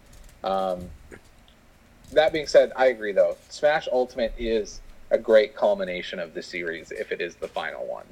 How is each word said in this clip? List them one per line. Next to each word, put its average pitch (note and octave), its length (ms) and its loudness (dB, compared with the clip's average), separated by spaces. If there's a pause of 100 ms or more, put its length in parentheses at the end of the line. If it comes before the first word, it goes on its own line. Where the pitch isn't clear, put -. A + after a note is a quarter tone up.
(420)
Um, F#2+ 480 -2 (1200)
that D3+ 200 4
being D3+ 140 -4
said, C3 300 6
I B2+ 100 4
agree, G#2+ 260 0
though. F#2 240 2 (120)
Smash D3+ 420 0
Ultimate B2+ 460 -2
is A2+ 440 -4 (300)
a A2 80 2
great A2 360 4
culmination F#2+ 640 -2
of E2 160 -10
the E2+ 80 -10
series, E2 480 -8
if - 220 -8
it F#2 80 -6
is - 160 -6
the - 120 -10
final D2 380 -8
one. A1 240 -10